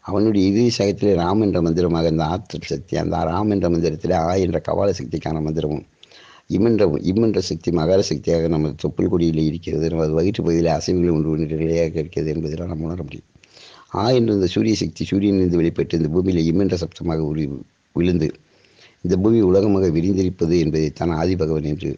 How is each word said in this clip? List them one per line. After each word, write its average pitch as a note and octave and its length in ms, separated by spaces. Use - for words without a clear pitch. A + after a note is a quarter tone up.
அவனுடைய G2+ 440
இதய A2+ 220
சகத்திலே G2+ 460
ராம் F2+ 260
என்ற F#2 200
மந்திரமாக E2 460
அந்த D#2+ 160
ஆற்றல் D#2+ 460
சக்தி, D2 260
அந்த E2 280
ராம் F#2+ 300
என்ற F2+ 140
மந்திரத்திலே E2+ 520
ஆ E2 160
என்ற F2 240
கபால F#2 340
சக்திக்கான D#2 460
மந்திரமும் D2+ 440
இம்மென்ற, G#2 340
இம்மென்ற G2+ 380
சக்தி E2+ 300
மகர E2+ 300
சக்தியாக E2 480
நமது D#2 280
தொப்புள் F2+ 340
கொடியிலே E2 340
இருக்கிறது. D#2+ 460
நமது D#2+ 220
வயிற்று E2+ 300
பகுதியிலே E2 280
அசைவுகள் F2 440
ஒன்று D#2 160
ஒன்று D#2 260
நிலையாக E2 420
இருக்கிறது D#2 320
என்பதெல்லாம் D#2+ 400
நாம் D#2+ 140
உணர E2+ 180
முடியும். - 260
ஆ G2 160
என்ற A#2+ 220
இந்த G2 140
சூரிய A2 280
சக்தி F#2 300
சூரியனிலிருந்து F#2+ 560
வெளிப்பட்டு E2 380
இந்த D#2+ 100
பூமியிலே F2+ 360
இம்மென்ற F2 320
சப்தமாக D#2+ 480
உரு-, D2+ 240
விழுந்து F2 320
இந்த F2+ 140
பூமி A2 240
உலகமாக G2 500
விரிந்திருப்பது F2 680
என்பதைத்தான் D#2 540
ஆதிபகவன் D#2+ 560
என்று D2+ 300